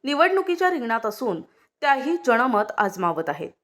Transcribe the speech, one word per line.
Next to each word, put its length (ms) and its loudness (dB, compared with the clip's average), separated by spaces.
निवडणुकीच्या 640 2
रिंगणात 360 -2
असून 360 -4
त्याही 360 2
जनमत 500 2
आजमावत 500 -2
आहेत. 220 -6